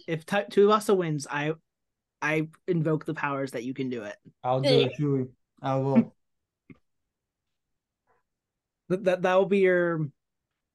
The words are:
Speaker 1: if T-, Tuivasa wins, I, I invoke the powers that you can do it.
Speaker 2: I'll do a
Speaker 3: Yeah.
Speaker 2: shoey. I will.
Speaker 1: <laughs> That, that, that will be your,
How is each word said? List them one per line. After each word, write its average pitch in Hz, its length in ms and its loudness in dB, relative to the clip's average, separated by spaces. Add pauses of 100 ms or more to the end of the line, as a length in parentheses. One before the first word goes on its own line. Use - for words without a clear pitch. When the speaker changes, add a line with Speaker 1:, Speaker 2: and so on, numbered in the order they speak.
Speaker 1:
if 160 180 -6
T-, 196 100 -4 (160)
Tuivasa 208 440 4
wins, 156 360 -2
I, 147 220 -4 (680)
I 156 280 -2 (180)
invoke 160 380 0
the 165 80 -4
powers 139 380 -4
that 120 120 -8
you 131 100 -8
can 131 160 -6
do 117 140 -8
it. 104 120 -12 (280)
Speaker 2:
I'll 127 180 0
do 202 60 0
a - 140 6
Speaker 3:
Yeah. 127 60 2 (120)
Speaker 2:
shoey. 139 300 0 (320)
I 135 160 -4
will. 135 420 0
Speaker 1:
<laughs> - 40 -20 (2750)
That, 185 160 -2
that, 185 180 0
that 185 100 2
will 190 140 4
be 196 120 2
your, 175 520 2 (640)